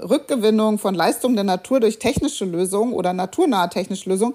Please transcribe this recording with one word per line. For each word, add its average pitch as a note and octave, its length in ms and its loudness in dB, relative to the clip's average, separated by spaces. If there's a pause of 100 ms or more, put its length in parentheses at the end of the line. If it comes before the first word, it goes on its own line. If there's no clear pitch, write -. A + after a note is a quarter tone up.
Rückgewinnung G#3+ 800 2
von F#3+ 160 -2
Leistungen A#3+ 400 2
der G3+ 100 0
Natur G3+ 340 0
durch A3 200 2
technische C#4 460 -2
Lösungen F#3+ 480 -2
oder F3+ 200 -2
naturnahe F#3+ 560 0
technische F#3+ 400 -6
Lösungen. G#3 240 0